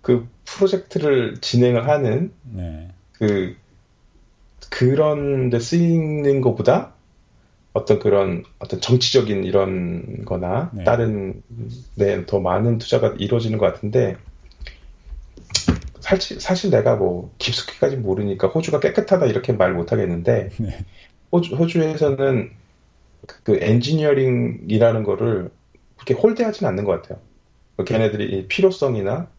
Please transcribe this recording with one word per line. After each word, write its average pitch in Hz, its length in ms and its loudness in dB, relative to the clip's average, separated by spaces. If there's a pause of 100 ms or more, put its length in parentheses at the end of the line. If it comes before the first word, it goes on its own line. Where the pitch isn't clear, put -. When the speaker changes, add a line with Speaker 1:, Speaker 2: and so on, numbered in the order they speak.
Speaker 1:
그 123 260 2 (160)
프로젝트를 151 960 0
진행을 120 480 2
하는 147 440 0 (100)
Speaker 2:
네. 87 460 -10 (240)
Speaker 1:
그, 98 440 -2 (1120)
그런 139 800 2
데 117 80 0
쓰이는 151 800 2
것보다 127 520 2 (800)
어떤 107 260 2
그런, 98 460 0 (140)
어떤 - 220 -8
정치적인 107 640 2
이런 92 800 -2
거나 95 500 -4
Speaker 2:
네. 95 100 -8
Speaker 1:
다른 110 580 0 (560)
데 98 280 2
더 98 140 0
많은 104 380 0
투자가 117 400 0
이루어지는 110 400 0
것 98 80 2
같은데, 104 500 0 (1800)
사실, - 400 -4
사실 185 300 -2
내가 113 260 2
뭐 90 420 -4
깊숙이까지 - 580 -4
모르니까 101 520 -2
호주가 160 320 -2
깨끗하다 180 460 2
이렇게 107 260 0
말 92 220 2
못 85 180 -2
하겠는데, 98 680 0
Speaker 2:
네. 107 260 -6 (460)
Speaker 1:
호주, 170 260 0
호주에서는 147 960 0 (920)
그 107 160 4
엔지니어링이라는 120 1400 2
거를 101 460 -2 (460)
그렇게 - 180 -2
홀대하진 220 520 2
않는 101 180 -2
것 98 80 0 (100)
같아요. - 180 -16 (560)
그 95 80 -4
걔네들이 104 400 0 (140)
이 95 100 -8
필요성이나 139 800 0 (100)